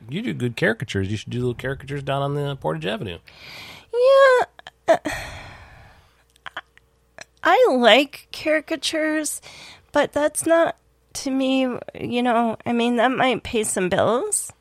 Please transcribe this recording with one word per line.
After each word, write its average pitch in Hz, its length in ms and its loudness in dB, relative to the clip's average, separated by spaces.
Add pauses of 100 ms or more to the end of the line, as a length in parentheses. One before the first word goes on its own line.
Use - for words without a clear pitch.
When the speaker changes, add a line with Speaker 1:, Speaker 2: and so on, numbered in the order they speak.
Speaker 1:
you 151 140 -8
do 233 120 -6
good 123 220 -4
caricatures. 120 540 -2
You 107 80 -4
should - 140 -10
do 120 80 -4
little 123 160 -2
caricatures 135 480 -8
down 139 180 -2
on 143 140 -2
the 143 200 -4
Portage 156 300 -6
Avenue. 160 320 -6 (720)
Speaker 2:
Yeah. 508 540 6 (420)
Uh, 330 100 4 (2500)
I 440 260 4 (100)
like 240 560 4
caricatures, 311 1080 -4 (520)
but 285 180 2
that's 302 340 -2
not, 330 300 2 (380)
to - 180 -6
me, 262 300 2 (380)
you 240 220 -2
know, 233 440 0
I 240 80 -2
mean, 240 240 2
that 240 140 4
might 254 320 0
pay 220 200 -2
some 190 260 -2
bills, 220 720 0